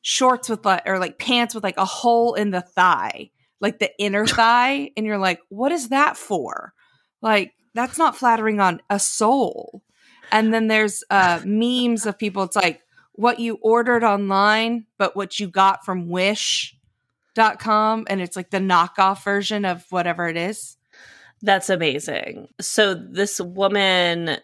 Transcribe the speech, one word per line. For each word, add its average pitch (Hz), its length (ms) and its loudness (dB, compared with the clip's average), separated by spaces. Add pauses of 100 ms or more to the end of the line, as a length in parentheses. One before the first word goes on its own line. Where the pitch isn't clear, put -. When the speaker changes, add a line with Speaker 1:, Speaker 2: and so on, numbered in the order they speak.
Speaker 1:
shorts 254 480 0
with, 214 160 -6
like, 190 220 2
or, 190 100 0
like, 180 220 -6
pants 240 340 0
with, 220 100 -10
like, 185 140 -4
a 196 80 2
hole 233 480 2
in 208 160 -2
the 180 120 -2
thigh, 156 680 0 (300)
like, 202 200 -2
the 196 200 -2
inner 202 260 0
Speaker 2:
<laughs> 226 180 2
Speaker 1:
thigh. 254 540 2
And 220 80 -4
you're 208 140 -2
like, 185 300 0
"What 247 220 -2
is 269 180 -4
that 277 280 2
for?" - 560 -6 (480)
Like, 214 320 0 (220)
that's 247 240 -4
not 311 180 2
flattering 220 420 2
on 180 300 2
a 202 100 0
soul. - 840 -2 (480)
And 220 220 2
then 220 140 0
there's, 214 440 0
uh, 180 300 4
Speaker 2:
<laughs> - 40 -14
Speaker 1:
memes 233 600 0
of 196 100 -6
people. 196 260 -4
It's 180 120 -6
like, 185 260 0 (320)
"What 233 260 0
you 233 220 -4
ordered 233 420 4
online, 214 840 2 (100)
but - 180 -2
what 190 240 -6
you 202 80 -6
got 190 380 2
from 180 240 -6
wish 185 680 -2 (600)
dot 214 240 2
com." 220 500 0
And 190 100 -2
it's, 175 160 -8
like, 180 140 -10
the 202 80 -2
knockoff 190 680 2
version 202 420 -2
of 175 260 -4
whatever 175 360 -2
it 165 100 -6
is. 185 400 -8 (680)
Speaker 2:
That's 196 280 2
amazing. 151 800 -4 (100)
So 202 340 0
this 196 480 -6
woman 180 1040 0